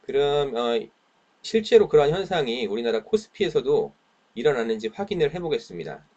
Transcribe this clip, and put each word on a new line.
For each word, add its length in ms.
그럼, 520
어, 240
실제로 460
그러한 240
현상이 540
우리나라 360
코스피에서도 920
일어나는지 540
확인을 460
해보겠습니다. 720